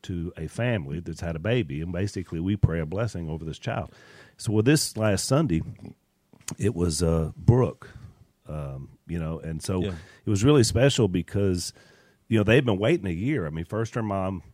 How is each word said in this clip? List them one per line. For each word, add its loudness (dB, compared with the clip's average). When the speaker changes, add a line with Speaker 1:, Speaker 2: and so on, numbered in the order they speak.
Speaker 1:
to -6
a -8
family -4
that's -10
had -6
a -8
baby, -2
and -6
basically -6
we 0
pray 2
a -2
blessing -6
over -6
this -8
child. -6
So -4
with 4
this 4
last 0
Sunday, 2
it 0
was, 0
uh, 2
Brooke, 2
um, -8
you -6
know, -4
and -8
so -2
Speaker 2:
Yeah. -2
Speaker 1:
it -2
was 2
really 8
special 4
because, 0
you 4
know, 4
they've 6
been 2
waiting 0
a -2
year. -2
I -6
mean, -6
first -6
her -2
mom -4